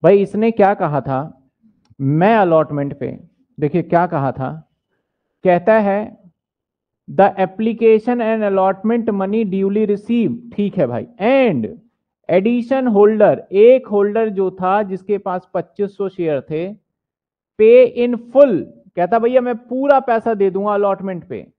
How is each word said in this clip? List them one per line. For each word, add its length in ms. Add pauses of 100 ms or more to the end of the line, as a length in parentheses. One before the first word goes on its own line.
भाई, 180
इसने 300
क्या 220
कहा 280
था? 480 (520)
मैं 360
allotment 640
पे, 280 (320)
देखिए 220
क्या 260
कहा 240
था, 380 (760)
कहता 300
है, 440 (960)
"The 240
application 800
and 340
allotment 580
money 440
duly 340
received", 680
ठीक 220
है 100
भाई, 200 (140)
"and 460 (640)
addition 680
holder", 420
एक 480
holder 420
जो 220
था 320
जिसके 340
पास 360
पच्चीस 440
सौ 120
share 320
थे, 320 (880)
"pay 480
in 140 (100)
full", 340 (300)
कहता, 240
"भैया, 220
मैं 160
पूरा 420
पैसा 340
दे 160
दूंगा 240
allotment 540
पे।" 320